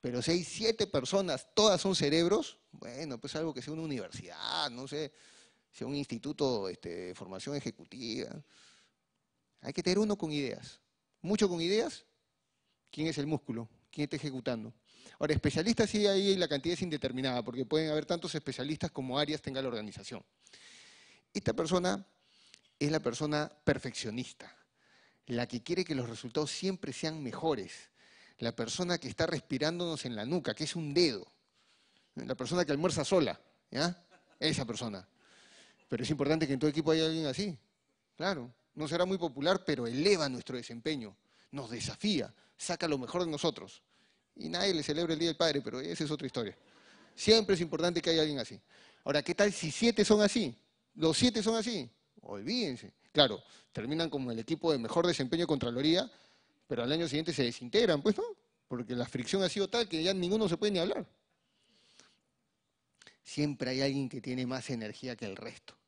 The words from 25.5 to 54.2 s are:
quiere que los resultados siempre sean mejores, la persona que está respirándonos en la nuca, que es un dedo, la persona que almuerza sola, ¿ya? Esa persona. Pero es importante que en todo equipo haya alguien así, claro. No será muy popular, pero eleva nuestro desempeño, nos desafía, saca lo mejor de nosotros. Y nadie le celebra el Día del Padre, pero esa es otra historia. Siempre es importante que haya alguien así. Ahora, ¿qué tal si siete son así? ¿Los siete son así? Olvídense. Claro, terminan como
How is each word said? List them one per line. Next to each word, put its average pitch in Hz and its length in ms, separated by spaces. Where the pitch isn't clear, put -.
quiere 175 220
que 160 100
los 123 140
resultados 127 420
siempre 185 420
sean 156 300
mejores, 123 680
la 117 180
persona 175 420
que 170 100
está 160 180
respirándonos 156 800
en 120 100
la 107 80
nuca, 135 300
que 156 100
es 147 100
un 156 180
dedo, 143 380
la 127 180
persona 165 300
que 151 80
almuerza 151 320
sola, 143 360
¿ya? 165 340
Esa 151 240
persona. 107 420
Pero - 140
es 123 80
importante 151 360
que 135 80
en 131 40
todo 151 120
equipo 151 200
haya 160 160
alguien 160 200
así, 156 300
claro. 147 360
No 151 140
será 170 160
muy 185 140
popular, 165 480
pero 131 200
eleva 147 440
nuestro 123 260
desempeño, 120 580
nos 135 200
desafía, 123 640
saca 175 320
lo 147 80
mejor 131 280
de 165 60
nosotros. - 520
Y - 140
nadie 185 240
le 156 100
celebra 160 300
el 156 60
Día 170 100
del 156 80
Padre, 151 240
pero 120 180
esa 160 260
es 143 60
otra 147 160
historia. 113 300
Siempre 208 400
es 165 60
importante 170 400
que 170 80
haya 165 140
alguien 147 160
así. 107 200
Ahora, 143 180
¿qué 175 120
tal 202 180
si - 180
siete 220 360
son 208 160
así? 202 340
¿Los 156 240
siete 226 240
son 220 140
así? 202 340
Olvídense. 127 720
Claro, 123 300
terminan 151 360
como 131 240